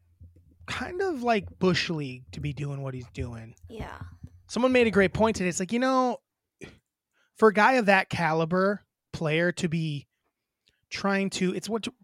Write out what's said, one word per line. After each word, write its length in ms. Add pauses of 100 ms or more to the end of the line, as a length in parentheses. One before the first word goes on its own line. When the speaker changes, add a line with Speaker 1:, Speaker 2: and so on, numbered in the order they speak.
(680)
Speaker 1:
kind 340
of 220
like 360
Bush 300
League 440
to 80
be 120
doing 300
what 100
he's 220
doing. 400 (160)
Speaker 2:
Yeah. 280 (500)
Speaker 1:
Someone 240
made 140
a 60
great 200
point 240
today. 120
It's 120
like, 120
you 80
know, 380 (1160)
for 120
a 40
guy 220
of 120
that 220
caliber 760 (280)
player 400
to 160
be 380 (840)
trying 400
to, 240
it's 140
what 180 (180)